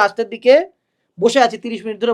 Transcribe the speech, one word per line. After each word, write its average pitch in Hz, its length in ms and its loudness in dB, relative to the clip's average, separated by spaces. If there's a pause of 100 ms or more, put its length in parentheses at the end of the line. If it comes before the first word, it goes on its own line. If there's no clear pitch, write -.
লাস্টের 208 320 -2
দিকে 240 200 2 (680)
বসে 233 220 0
আছি, 226 180 -4
তিরিশ 226 220 -10
মিনিট 220 180 -8
ধরে 233 100 -2